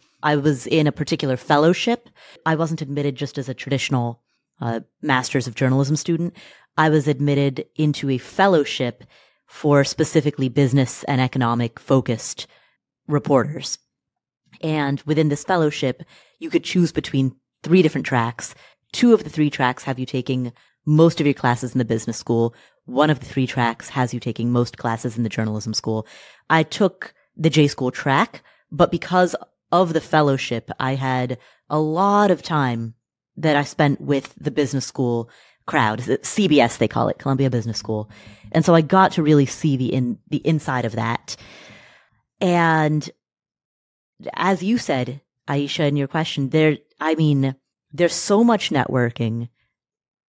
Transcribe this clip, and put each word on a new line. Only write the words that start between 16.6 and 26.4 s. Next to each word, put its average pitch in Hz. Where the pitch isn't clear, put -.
choose 175
between 135
three 175
different 151
tracks. 117
Two 240
of 214
the 151
three 151
tracks 127
have 131
you 127
taking 127
most 160
of 147
your 143
classes 123
in 131
the 120
business 113
school. 117
One 135
of 143
the -
three 131
tracks 117
has 127
you 123
taking 117
most 120
classes 113
in 117
the 113
journalism 107
school. 110